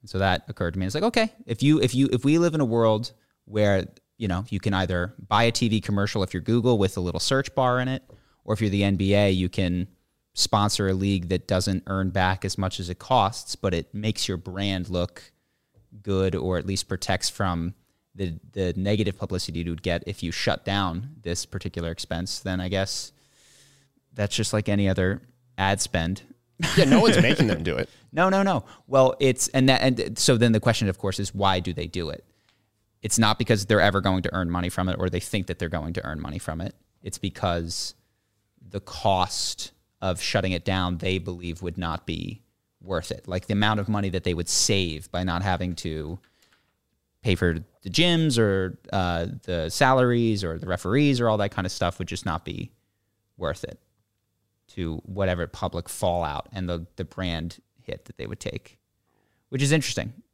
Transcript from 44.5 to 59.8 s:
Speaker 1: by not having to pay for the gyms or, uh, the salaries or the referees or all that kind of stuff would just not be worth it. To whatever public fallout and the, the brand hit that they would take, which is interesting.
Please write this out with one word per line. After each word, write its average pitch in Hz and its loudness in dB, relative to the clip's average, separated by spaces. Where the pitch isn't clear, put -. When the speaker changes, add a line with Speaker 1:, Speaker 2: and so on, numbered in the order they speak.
Speaker 1:
by 90 -2
not 90 -2
having 90 -2
to 78 -8
pay 95 2
for 85 2
the 98 -10
gyms 160 2
or, 95 0
uh, 87 -2
the 85 -4
salaries 120 4
or 82 -6
the 78 -10
referees 120 0
or 117 2
all 107 2
that 101 0
kind 92 -4
of 92 -4
stuff - -4
would 87 -8
just - -10
not 85 -4
be 90 -10
worth - -6
it. - -14
To 82 -6
whatever 92 -2
public - -8
fallout 85 -4
and 92 -6
the, 85 -6
the 92 -8
brand 85 -6
hit - -12
that - -20
they - -10
would - -10
take, - -10
which 135 -2
is 143 2
interesting. 139 0